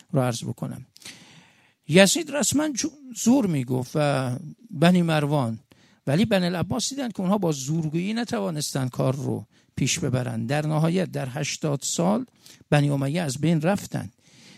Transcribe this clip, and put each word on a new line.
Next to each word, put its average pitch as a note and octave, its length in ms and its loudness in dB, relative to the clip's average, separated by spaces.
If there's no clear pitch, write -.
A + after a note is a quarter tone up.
رو C#3 100 2
عرض B2 220 -2
بکنم. B2+ 420 -8
یزید G3 440 6
رسماً C#4+ 380 0
جو-، C4+ 460 -8
زور A#3+ 300 4
می‌گفت B2+ 500 -2
و C#3 360 0
بنی F3 300 6
مروان، D3 580 0
ولی E3 180 4
بنی F#3+ 200 2
العباس F3 440 -2
دیدن C4+ 200 -6
که G3 120 -6
اونها F#3+ 160 2
با F3 140 2
زورگویی D#3 600 -2
نتوانستن F#3 760 -4
کار C3 280 0
رو A#2+ 300 -6
پیش - 240 0
ببرن. B2 460 -2
در D3 220 -2
نهایت D#3 440 0
در C#3 180 -6
هشتاد C#3+ 540 -4
سال G#3 420 0
بنی C#3+ 200 4
امیه C#3 320 -2
از C3+ 160 -4
بین D#3+ 240 2
رفتن. D#3+ 500 -2